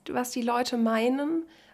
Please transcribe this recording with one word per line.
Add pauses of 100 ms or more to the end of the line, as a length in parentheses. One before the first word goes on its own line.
was
die
Leute
meinen, (300)